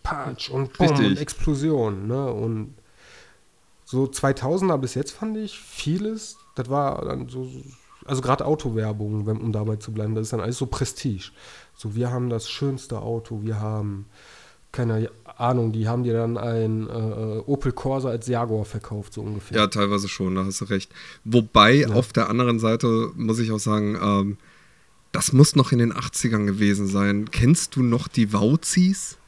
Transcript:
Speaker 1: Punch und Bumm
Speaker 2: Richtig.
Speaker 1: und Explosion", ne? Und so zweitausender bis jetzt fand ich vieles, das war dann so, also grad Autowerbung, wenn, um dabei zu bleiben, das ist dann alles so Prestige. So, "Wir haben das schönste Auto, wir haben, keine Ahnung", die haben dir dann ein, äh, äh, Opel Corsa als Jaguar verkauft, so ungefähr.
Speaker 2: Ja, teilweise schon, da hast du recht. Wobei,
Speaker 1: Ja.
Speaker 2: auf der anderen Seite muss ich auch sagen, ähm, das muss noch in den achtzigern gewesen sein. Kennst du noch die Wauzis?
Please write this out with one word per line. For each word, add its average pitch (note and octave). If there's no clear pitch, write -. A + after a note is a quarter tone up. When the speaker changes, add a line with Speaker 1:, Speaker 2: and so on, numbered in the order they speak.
Speaker 1:
Punch C3
und C3
Bumm -
Speaker 2:
Richtig. C#3
Speaker 1:
und F#2+
Explosion", C3+
ne? C3
Und A2
so C3
zweitausender D3
bis C3
jetzt C3+
fand A3
ich G#3+
vieles, G#3+
das B2
war C#3
dann C3
so, C3
also C3
grad D3
Autowerbung, G#2+
wenn, G#2+
um A2+
dabei G#2+
zu G#2+
bleiben, G#2+
das A2
ist -
dann A2+
alles A2+
so C3+
Prestige. -
So, G#2
"Wir A#2+
haben B2
das A2+
schönste C3
Auto, A2+
wir A2
haben, G#2
keine A2+
Ahnung", A#2+
die A2
haben B2
dir A#2
dann A#2
ein, A2
äh, -
äh, G#2+
Opel C#3
Corsa C3+
als A#2+
Jaguar A#2
verkauft, -
so G#2+
ungefähr. G#2
Speaker 2:
Ja, G#2
teilweise G2+
schon, F#2+
da F#2+
hast G2
du G2
recht. G2
Wobei, A2
Speaker 1:
Ja. C3+
Speaker 2:
auf A#2+
der -
anderen A#2+
Seite A2+
muss A2+
ich A2+
auch G#2+
sagen, G#2+
ähm, G2+
das -
muss C#3
noch C3+
in B2
den A#2
achtzigern A2+
gewesen G2+
sein. G2+
Kennst B2+
du C3
noch A#2+
die G#2
Wauzis? E3